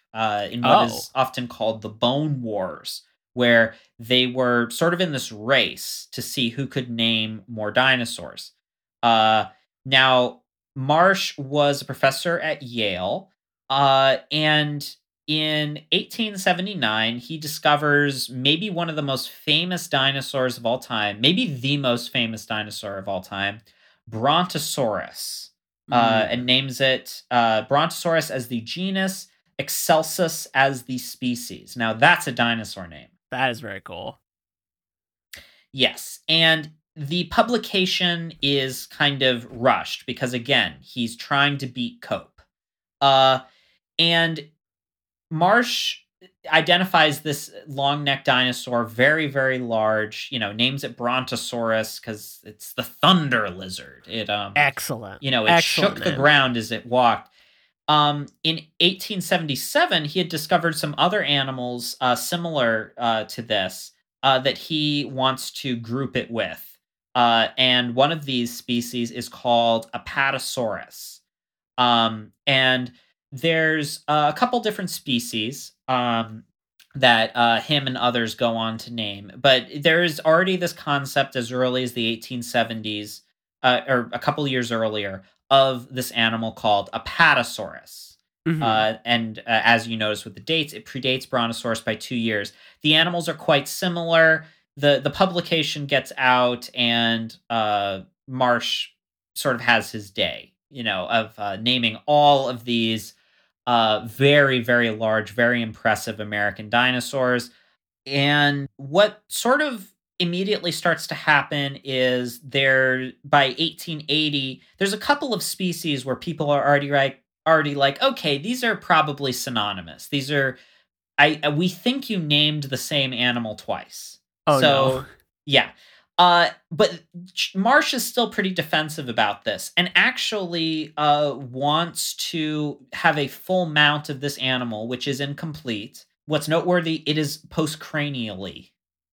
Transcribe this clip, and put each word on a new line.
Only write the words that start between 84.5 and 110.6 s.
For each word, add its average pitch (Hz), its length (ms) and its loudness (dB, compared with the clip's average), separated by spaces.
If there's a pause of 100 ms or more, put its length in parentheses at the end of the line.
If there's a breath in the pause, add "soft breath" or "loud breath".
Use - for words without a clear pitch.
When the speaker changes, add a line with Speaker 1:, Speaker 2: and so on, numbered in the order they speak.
Speaker 1:
earlier, 107 540 -2 (240 soft breath)
of 135 440 2
this 127 200 -6
animal 113 400 -2
called 101 400 0
Apatosaurus. - 1200 -2 (300)
Speaker 2:
Mm-hmm. 160 160 0
Speaker 1:
Uh, 110 320 2 (100)
and, 113 360 -2
uh, - 60 -14
as 113 420 2
you 117 80 -6
notice 107 280 -2
with - 100 -14
the - 60 -18
dates, 160 320 -4
it 107 140 -16
predates 127 420 -4
Brontosaurus 117 520 -2
by 110 160 -4
two - 200 -10
years. 107 360 -2 (300 soft breath)
The 151 120 4
animals 170 340 0
are 156 60 -2
quite 143 340 2
similar. 165 800 2 (300 soft breath)
The, 139 260 4
the 143 80 0
publication 170 760 0
gets 139 300 -2
out, 127 580 2
and, 117 640 0 (140)
uh, 104 520 0 (260)
Marsh 123 600 0 (460)
sort 131 220 -2
of 117 60 -8
has 117 280 2
his 101 200 -12
day, 82 440 -6 (160)
you 135 140 -12
know, 95 240 -2
of, 110 300 -2
uh, 101 180 -6
naming 117 500 0
all 143 420 6
of 120 160 -6
these, 113 500 -2 (520)
uh, 113 400 2
very, 135 540 4
very 120 300 2
large, 110 420 0
very 120 300 2
impressive 110 580 -2
American 104 500 -4
dinosaurs. 123 800 0 (560 soft breath)
And 143 680 2
what 185 520 2
sort 262 320 0
of 247 320 -6 (260)
immediately 180 540 -2